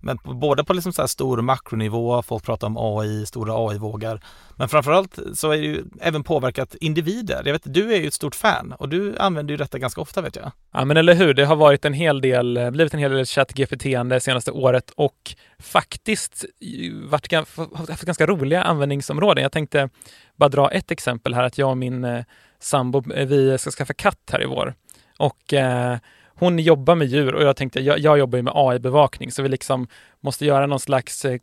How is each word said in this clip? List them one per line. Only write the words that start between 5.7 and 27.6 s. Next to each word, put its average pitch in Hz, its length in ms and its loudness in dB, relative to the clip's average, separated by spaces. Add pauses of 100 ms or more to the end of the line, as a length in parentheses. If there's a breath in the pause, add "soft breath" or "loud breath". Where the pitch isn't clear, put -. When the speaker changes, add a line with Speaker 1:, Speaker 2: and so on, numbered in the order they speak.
Speaker 1:
även 156 220 -2
påverkat 131 520 -2
individer. 165 720 -4
Jag 143 80 0
vet, 151 120 -4
du 185 280 0
är 196 80 2
ju 156 60 -4
ett 143 80 -4
stort 143 200 -6
fan - 440 -2
och 139 100 -8
du 196 300 -4
använder 151 340 -2
ju 147 60 -6
detta 139 200 -6
ganska 127 220 -6
ofta, 160 200 -6
vet - 160 -8
jag. - 160 -12 (200)
Speaker 2:
Ja, - 120 -2
men 143 120 2
eller 170 180 8
hur? 170 200 4
Det 135 100 4
har 151 120 4
varit 147 280 6
en 147 80 0
hel 143 280 0
del, 123 360 2
eh, 120 140 -2
blivit 151 240 0
en 151 60 -2
hel 143 100 0
del 131 160 0
Chat - 260 -2
G 131 140 -2
P - 100 -6
T-ande 127 440 0
senaste 127 300 -2
året 127 400 2
och - 440 -4 (240 soft breath)
faktiskt - 880 -4 (160)
ju - 460 -10
varit 147 220 -2
gan-, 160 140 0
f-, 160 460 -10
haft 156 140 -10
ganska 160 240 0
roliga 165 360 2
användningsområden. 151 800 0
Jag 139 100 0
tänkte 143 360 0 (480 loud breath)
bara 147 120 6
dra 139 220 4
ett - 200 -4
exempel 123 440 -4
här, 123 80 2
att 123 160 -2
jag 139 120 2
och 127 80 -2
min, 127 260 -6
eh, 120 200 -4 (360 soft breath)
sambo, 131 520 0
eh, 139 140 -2
vi 135 320 4
ska - 120 -6
skaffa 139 240 -6
katt - 380 -4
här - 100 0
i - 40 -4
vår. 131 280 -4 (440 soft breath)
Och, - 360 -2
eh, 123 440 0 (360 soft breath)
hon 175 240 2
jobbar 160 360 6
med 156 120 2
djur 131 280 2
och - 80 2
jag 139 140 4
tänkte, 131 240 -4